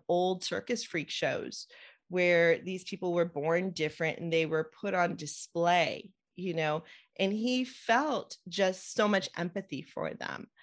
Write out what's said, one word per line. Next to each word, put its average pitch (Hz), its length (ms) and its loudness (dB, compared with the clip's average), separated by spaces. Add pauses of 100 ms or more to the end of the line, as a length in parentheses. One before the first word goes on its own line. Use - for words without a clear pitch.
old 180 360 2
circus - 400 -4
freak 156 260 -6
shows - 560 -4 (440)
where 175 500 4
these 185 240 -8
people 180 280 -4
were 170 140 4
born 170 460 0
different 156 480 -2
and 170 120 -6
they 160 140 4
were 160 340 0
put 202 140 -4
on 180 220 2
display, 170 960 0 (240)
you 180 180 -4
know, 156 300 0 (360)
and 196 120 2
he 247 320 0
felt 254 760 0 (120)
just 185 460 0
so 214 120 4
much 196 300 2
empathy 175 440 -6
for - 320 -6
them. - 340 -10 (160)